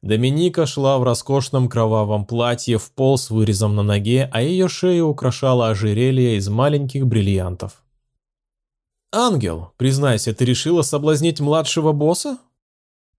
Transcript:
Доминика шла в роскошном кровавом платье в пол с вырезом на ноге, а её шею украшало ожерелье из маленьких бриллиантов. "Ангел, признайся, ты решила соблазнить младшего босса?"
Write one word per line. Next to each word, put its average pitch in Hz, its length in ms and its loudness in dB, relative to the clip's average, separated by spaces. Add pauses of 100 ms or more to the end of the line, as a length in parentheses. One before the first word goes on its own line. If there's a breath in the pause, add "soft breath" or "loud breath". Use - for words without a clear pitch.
Доминика 143 640 0
шла 135 320 0
в 127 60 0
роскошном 131 640 -2
кровавом 110 560 0
платье 120 520 -2
в - 140 -6
пол 131 260 2
с 127 120 -6
вырезом 107 460 0
на 104 80 0
ноге, 107 480 0
а 113 100 -2
её 180 260 0
шею 175 400 0
украшало 127 640 0
ожерелье 113 680 0
из 101 120 -4
маленьких 135 560 -2
бриллиантов. 98 800 -2 (1300)
"Ангел, 110 680 0
признайся, 131 560 0
ты 127 120 0
решила 156 360 0
соблазнить 156 580 0
младшего 151 540 0
босса?" 170 440 0 (800)